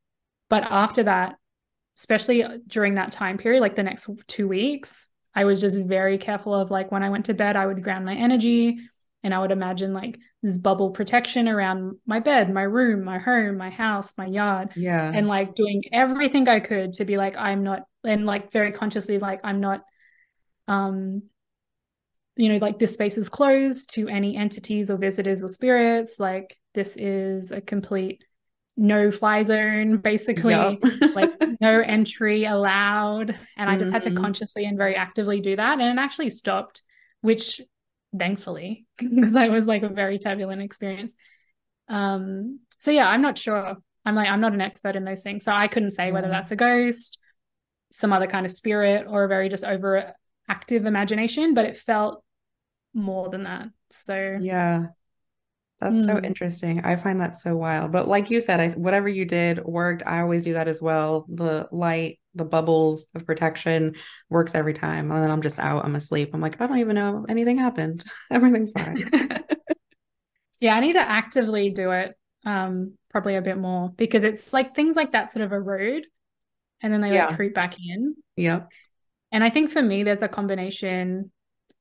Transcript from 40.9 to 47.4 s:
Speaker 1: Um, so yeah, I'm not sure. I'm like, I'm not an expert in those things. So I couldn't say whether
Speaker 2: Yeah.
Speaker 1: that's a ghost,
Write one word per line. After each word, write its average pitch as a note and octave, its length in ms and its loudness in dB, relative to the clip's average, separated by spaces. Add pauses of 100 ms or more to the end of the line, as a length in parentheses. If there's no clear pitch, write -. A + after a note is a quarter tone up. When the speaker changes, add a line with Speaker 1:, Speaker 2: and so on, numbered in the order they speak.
Speaker 1:
Um, G3 720 -4 (180)
so - 120 0
yeah, C4+ 180 6
I'm A3+ 140 4
not C#4+ 160 0
sure. G3 380 -4 (280)
I'm G#3+ 120 0
like, G#3 120 2
I'm G3+ 120 2
not A3 140 2
an G3+ 60 0
expert G3 360 -4
in F#3+ 80 -4
those F#3+ 180 -8
things. G3+ 220 -10
So G#3+ 80 0
I G#3 160 2
couldn't G#3 240 0
say F3+ 200 -4
whether F#3+ 160 -2
Speaker 2:
Yeah. F3+ 40 -2
Speaker 1:
that's F#3+ 180 -4
a G#3+ 60 -4
ghost, A#3+ 640 0 (720)